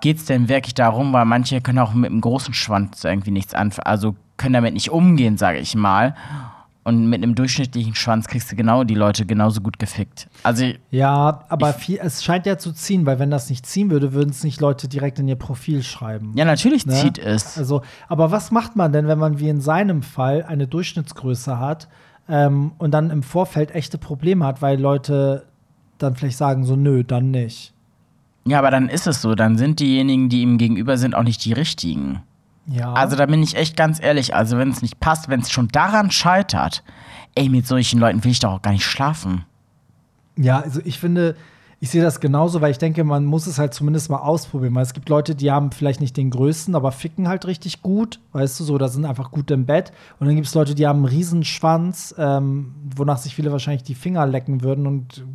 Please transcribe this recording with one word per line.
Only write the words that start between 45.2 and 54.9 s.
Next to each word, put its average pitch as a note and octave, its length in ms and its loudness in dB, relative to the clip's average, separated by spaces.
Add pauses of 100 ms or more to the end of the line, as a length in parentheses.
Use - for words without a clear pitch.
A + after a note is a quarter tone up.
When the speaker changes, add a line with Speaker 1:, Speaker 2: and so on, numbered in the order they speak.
Speaker 2:
die C#3 180 0
haben C#3+ 200 2
vielleicht C#3+ 300 -2
nicht C3 140 -4
den C3+ 140 0
größten, D3+ 460 0
aber C3+ 160 0
ficken E3 360 -6
halt F#3 200 -2
richtig F3+ 340 -8
gut, G#3+ 380 -2 (140)
weißt C3+ 260 -2
du, E3+ 40 -4
so, D3 140 0
da C3+ 120 0
sind C#3 160 -4
einfach C3 260 -6
gut C#3+ 180 -4
im C3 160 2
Bett. D#3+ 260 0 (280)
Und C#3 80 0
dann D3 80 4
gibt's D3 180 -2
Leute, D3 220 2
die D3 100 2
haben C#3+ 140 2
einen C3 160 2
Riesenschwanz, E3 1040 -2
ähm, C#3 560 -2 (200)
wonach C#3+ 220 0
sich B2+ 180 -10
viele D3 160 -2
wahrscheinlich C#3+ 320 -4
die C3 120 -10
Finger E3+ 320 -2
lecken C3 340 -2
würden C3+ 240 0
und C3 500 -6